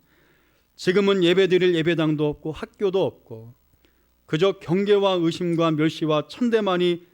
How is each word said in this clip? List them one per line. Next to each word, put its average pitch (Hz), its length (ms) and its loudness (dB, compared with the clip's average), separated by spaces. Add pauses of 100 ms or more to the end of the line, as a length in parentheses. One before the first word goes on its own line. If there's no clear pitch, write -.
(760)
지금은 196 460 2
예배드릴 180 520 4
예배당도 156 520 0
없고 147 260 -6
학교도 190 520 -4
없고 117 500 -10 (720)
그저 185 320 0
경계와 196 640 0
의심과 165 520 0
멸시와 151 560 -2
천대만이 185 840 -2